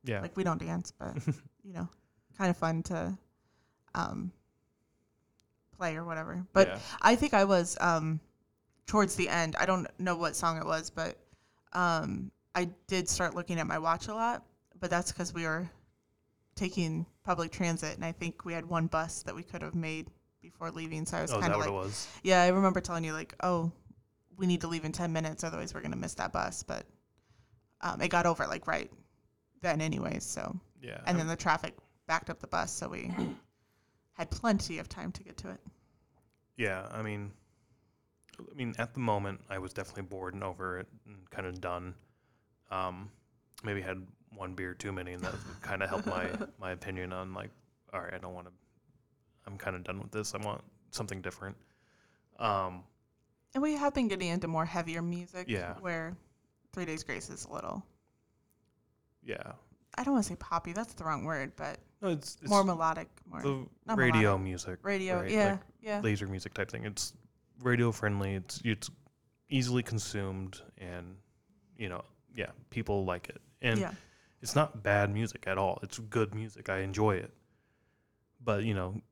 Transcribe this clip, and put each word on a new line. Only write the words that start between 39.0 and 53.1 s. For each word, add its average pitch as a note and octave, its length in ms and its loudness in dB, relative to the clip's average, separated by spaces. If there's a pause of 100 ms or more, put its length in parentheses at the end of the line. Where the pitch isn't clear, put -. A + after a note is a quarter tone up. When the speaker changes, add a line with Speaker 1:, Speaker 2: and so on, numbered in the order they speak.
Speaker 1:
moment, G2+ 480 0
I F#2+ 100 -4
was F#2 140 -6
definitely G2 300 -8
bored F#2 320 -8
and G2 80 -6
over F#2 380 -4
it F#2+ 80 -10 (180)
and G2 240 -20
kinda F#2 220 -6
done. F2+ 420 -6 (760)
Um, F#2 400 -4 (520)
maybe G2+ 180 -2
had F#2+ 240 -6 (260)
one F#2+ 240 -8
beer F2+ 200 -6
too G2+ 180 -8
many, F2+ 200 -6
and F2+ 100 -8
that F#2 120 -4
Speaker 2:
<laughs> - 280 -12
Speaker 1:
kinda F#2+ 240 -2
helped G3 200 -2
my, F#2 240 -2 (280)
my F#2 140 -6
opinion F#2 400 -6
on, F#2 220 -8
like, G2+ 160 -10 (420)
"All F#2 80 -4
right, F2 140 -8
I F2+ 40 -8
don't F#2 160 -10
wanna, F2+ 160 -14 (960)
I'm G2+ 120 -10
kinda F#2 200 -4
done F#2 220 -8
with - 100 -10
this. G#2+ 240 -6
I G2 40 -6
want G#2 260 -6 (260)
something G2 320 -6
different." F#2+ 340 -8 (840)
Um, F#2+ 440 2 (720)